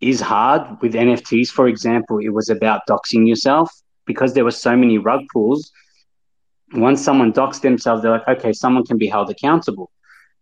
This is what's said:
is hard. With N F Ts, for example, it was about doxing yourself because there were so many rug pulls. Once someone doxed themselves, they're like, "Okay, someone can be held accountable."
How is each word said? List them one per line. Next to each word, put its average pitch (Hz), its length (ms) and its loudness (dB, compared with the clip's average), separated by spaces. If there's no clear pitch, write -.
is 123 200 0
hard. 110 600 0
With 113 140 -2
N 120 140 2
F 120 120 0
Ts, 120 280 -2
for 127 180 2
example, 113 500 -2
it 107 120 -6
was 110 200 -4
about 107 380 0
doxing 113 400 2
yourself 139 420 2
because 131 300 -2
there 131 100 2
were 120 60 0
so 120 260 -2
many 120 220 4
rug 120 240 0
pulls. 127 380 -2
Once 131 300 2
someone 131 300 2
doxed - 280 -2
themselves, 117 420 0
they're 113 80 0
like, 113 160 0
"Okay, 127 260 0
someone 127 320 0
can 117 140 -2
be 107 80 0
held 101 240 -2
accountable." 135 640 -4